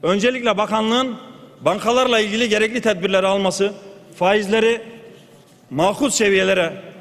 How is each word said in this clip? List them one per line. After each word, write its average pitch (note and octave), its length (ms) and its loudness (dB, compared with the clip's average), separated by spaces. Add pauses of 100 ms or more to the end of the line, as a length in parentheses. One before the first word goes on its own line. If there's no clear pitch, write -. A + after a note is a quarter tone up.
Öncelikle G#3+ 560 0
bakanlığın A3 580 0 (440)
bankalarla A#3 600 2
ilgili G#3+ 280 0
gerekli G#3+ 320 0
tedbirleri F#3+ 460 0
alması, G3 460 0 (440)
faizleri A3 640 2 (920)
makul F#3+ 400 0
seviyelere F#3+ 640 2 (280)